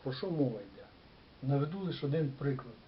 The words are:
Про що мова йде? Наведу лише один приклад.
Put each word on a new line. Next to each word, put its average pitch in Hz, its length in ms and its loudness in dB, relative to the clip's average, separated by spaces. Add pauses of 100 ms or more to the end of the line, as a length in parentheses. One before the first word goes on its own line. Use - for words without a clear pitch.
Про 131 100 -2
що 190 180 -2
мова 131 280 2
йде? 98 260 -14 (580)
Наведу 143 360 2
лише 165 260 -2
один 143 320 2
приклад. 139 360 -2 (140)